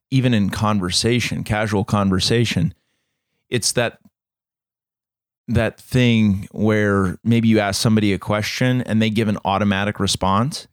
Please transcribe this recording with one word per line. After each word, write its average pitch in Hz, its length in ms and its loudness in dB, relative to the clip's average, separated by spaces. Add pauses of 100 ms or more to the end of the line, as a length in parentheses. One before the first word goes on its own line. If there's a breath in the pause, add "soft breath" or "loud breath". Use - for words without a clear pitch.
even 127 240 2
in 101 180 0
conversation, 104 920 -2
casual 107 400 0
conversation, 98 880 0 (760)
it's - 240 -4
that, 117 260 -4 (1500)
that 113 320 -2
thing 110 720 2
where 101 720 0
maybe 117 240 2
you 110 120 4
ask 101 220 -2
somebody 107 320 2
a 90 60 -2
question 127 640 -2
and 110 180 -2
they 110 80 0
give 107 180 0
an 104 180 -2
automatic 101 540 0
response 98 720 -2